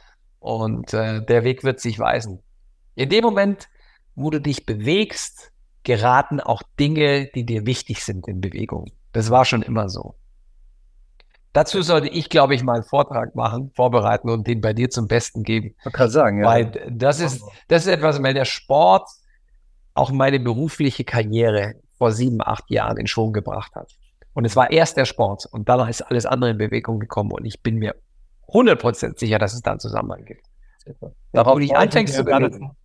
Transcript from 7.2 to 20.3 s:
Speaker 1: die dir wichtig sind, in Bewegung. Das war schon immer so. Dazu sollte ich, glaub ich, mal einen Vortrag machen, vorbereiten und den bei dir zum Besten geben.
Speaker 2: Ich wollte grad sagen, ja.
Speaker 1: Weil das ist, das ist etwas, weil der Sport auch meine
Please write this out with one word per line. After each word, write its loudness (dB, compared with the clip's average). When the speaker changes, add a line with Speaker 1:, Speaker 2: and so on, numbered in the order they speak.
Speaker 1:
die -8
dir -4
wichtig -4
sind, -8
in -8
Bewegung. -8
Das 0
war 6
schon 0
immer -4
so. -14
Dazu 2
sollte 2
ich, -6
glaub 6
ich, 2
mal 0
einen -2
Vortrag -2
machen, -4
vorbereiten 2
und -2
den -2
bei 0
dir 0
zum -4
Besten -2
geben. -4
Speaker 2:
Ich -20
wollte -10
grad 4
sagen, 4
ja. 4
Speaker 1:
Weil 0
das 0
ist, -4
das 4
ist 2
etwas, 2
weil 2
der 0
Sport 2
auch 0
meine 2